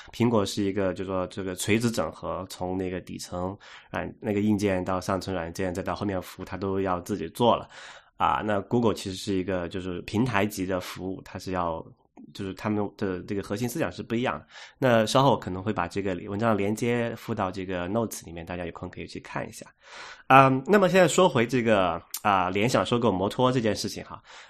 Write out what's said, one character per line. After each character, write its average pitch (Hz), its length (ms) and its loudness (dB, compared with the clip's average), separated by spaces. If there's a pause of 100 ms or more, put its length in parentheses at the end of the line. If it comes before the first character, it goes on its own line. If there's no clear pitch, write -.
(120)
苹 120 160 2
果 107 180 4
是 - 160 -4
一 98 100 0
个 95 220 0
就 95 100 -6
说 92 220 -2
这 95 160 -8
个 92 120 -6
垂 104 240 2
直 120 120 2
整 87 200 -2
合， 82 380 -8
从 92 300 -4
那 92 100 -2
个 90 120 -6
底 90 180 -12
层 92 380 -6 (340)
软-， 90 200 -6 (100)
那 110 120 -2
个 101 80 2
硬 107 160 4
件 95 260 0
到 92 180 -2
上 95 200 -2
层 95 140 -6
软 82 180 -4
件， 92 220 -4
再 92 80 -4
到 87 120 -4
后 104 120 -4
面 95 160 -2
服 - 200 -14
务， - 20 -10
它 95 120 -8
都 98 240 -2
要 92 200 0
自 101 160 -4
己 85 120 -6
做 117 280 4
了。 - 120 -10 (480)
啊， 80 280 2
那 104 160 0
Google 113 340 2
其 - 160 -6
实 92 60 -6
是 101 180 -4
一 92 80 0
个 90 260 -2
就 92 120 -6
是 90 220 -6
平 104 220 0
台 101 220 2
级 95 180 -4
的 92 160 0
服 92 320 -8
务， - 120 -8
它 - 160 -12
是 95 100 -8
要， 87 340 -2 (480)
就 101 120 -10
是 95 100 -6
他 107 160 -4
们 104 260 0
的 95 260 -4
这 101 120 -8
个 98 80 -2
核 101 140 -6
心 120 120 -4
思 160 120 -6
想 101 100 -2
是 98 100 -10
不 - 140 -6
一 120 80 0
样 92 160 -2
的。 - 80 -16 (320)
那 117 280 4
稍 131 180 4
后 120 120 6
可 - 140 -8
能 92 100 -4
会 104 120 -2
把 87 160 -2
这 98 120 -4
个 95 140 -2 (140)
文 101 100 -4
章 117 120 2
的 107 40 4
连 101 180 0
接 117 440 -2
附 - 180 -8
到 98 160 0
这 95 160 -8
个 90 220 -4
notes 110 360 -2
里 - 60 -16
面， 82 160 -10
大 90 100 -6
家 90 80 -6
有 85 60 -6
空 90 180 -12
可 87 120 -12
以 82 80 -10
去 - 100 -12
看 - 300 -8
一 - 20 -14
下。 - 160 -18 (640)
啊， 135 200 10 (200)
那 208 100 6
么 185 100 6
现 185 120 6
在 175 80 8
说 185 200 6
回 123 160 4
这 120 200 0
个， 92 360 4 (220)
啊， 95 260 4
联 101 200 2
想 127 180 4
收 120 100 2
购 117 140 4
摩 95 180 2
托 127 220 2
这 131 100 2
件 107 140 2
事 101 140 -4
情 90 160 -8
哈。 - 180 -16 (280)